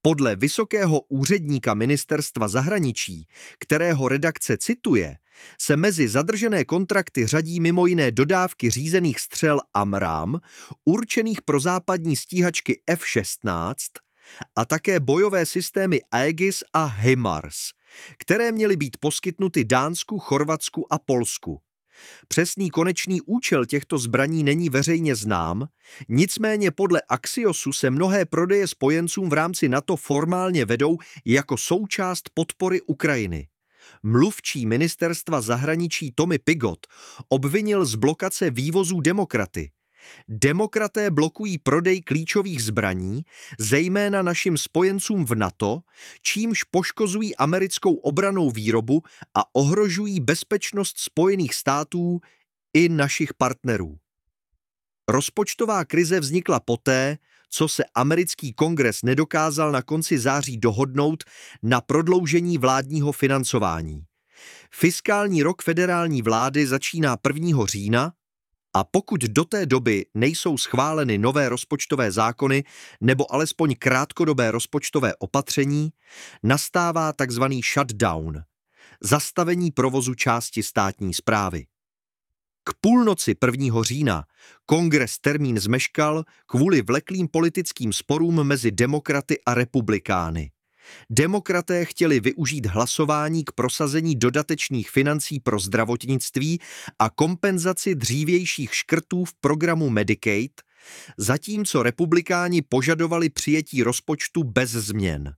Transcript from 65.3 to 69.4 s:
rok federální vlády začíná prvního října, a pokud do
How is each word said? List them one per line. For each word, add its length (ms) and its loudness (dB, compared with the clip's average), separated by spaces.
rok 180 0
federální 600 0
vlády 460 2
začíná 500 0
prvního 480 0
října, 480 0
a 100 2
pokud 380 -2
do 240 2